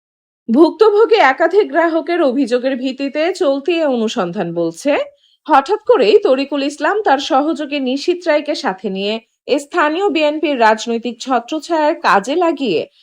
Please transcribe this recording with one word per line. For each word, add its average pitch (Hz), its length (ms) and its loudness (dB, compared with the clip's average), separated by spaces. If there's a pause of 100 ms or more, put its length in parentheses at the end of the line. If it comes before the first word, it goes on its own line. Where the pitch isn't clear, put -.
(500)
ভুক্তভোগী 403 640 4
একাধিক 339 520 2
গ্রাহকের 320 540 0
অভিযোগের 254 540 0
ভিত্তিতে 277 580 -4
চলতি 285 400 0
এ 330 120 0
অনুসন্ধান 214 680 -2
বলছে, 170 380 -2 (560)
হঠাৎ 370 360 2
করেই 277 360 4
তরিকুল 277 440 0
ইসলাম 302 380 -2
তার 330 160 2
সহযোগী 285 600 -2
নিশীথ 277 480 -2
রায়কে 294 280 0
সাথে 220 340 -6
নিয়ে 196 240 -4 (460)
স্থানীয় 320 500 -2
বিএনপির 302 500 0
রাজনৈতিক 226 600 0
ছত্রছায়ার 302 760 -2
কাজে 208 400 0
লাগিয়ে 277 460 0 (220)